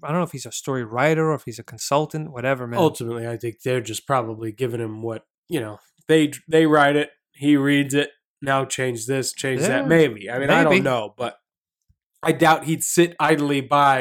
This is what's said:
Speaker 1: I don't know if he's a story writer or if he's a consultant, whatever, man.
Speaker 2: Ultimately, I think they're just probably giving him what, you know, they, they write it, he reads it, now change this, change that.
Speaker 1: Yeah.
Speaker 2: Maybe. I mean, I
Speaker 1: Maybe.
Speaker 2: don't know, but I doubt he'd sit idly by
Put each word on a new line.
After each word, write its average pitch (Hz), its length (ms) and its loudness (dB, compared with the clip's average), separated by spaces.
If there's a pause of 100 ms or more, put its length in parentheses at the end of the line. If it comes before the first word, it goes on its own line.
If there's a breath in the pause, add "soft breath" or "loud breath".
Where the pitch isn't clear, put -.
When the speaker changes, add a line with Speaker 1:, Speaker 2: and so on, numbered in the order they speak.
Speaker 1:
I 151 60 -12
don't 160 100 -2
know 180 40 0
if 156 100 -6
he's 131 140 -14
a 117 60 -16
story 131 320 -6
writer 156 460 0
or 151 40 0
if - 100 -8
he's 117 140 -12
a 113 60 -16
consultant, 151 680 -4
whatever, 123 340 -4
man. 120 140 -4
Speaker 2:
Ultimately, 117 460 -2
I 117 100 -6
think 113 260 -10
they're 127 200 -2
just 107 240 -10
probably 113 460 -4
giving 117 280 -6
him 110 220 -8
what, 113 220 -8 (240)
you 151 120 -4
know, 107 180 -10 (300)
they, 156 220 4 (180)
they 160 180 4
write 147 300 6
it, 147 140 0 (220)
he 147 240 2
reads 143 380 2
it, 143 160 0 (300)
now 135 240 0
change 127 420 -6
this, 131 280 -4
change 131 280 -4
that. 196 200 0
Speaker 1:
Yeah. - 40 -6
Speaker 2:
Maybe. 131 440 2
I 120 80 -6
mean, 139 120 -2
I 165 140 4
Speaker 1:
Maybe. 143 120 4
Speaker 2:
don't 131 80 2
know, 117 320 -2
but 120 200 -6 (840)
I 160 100 0
doubt 156 320 4
he'd 156 200 -2
sit 170 360 2
idly 147 400 2
by 135 400 4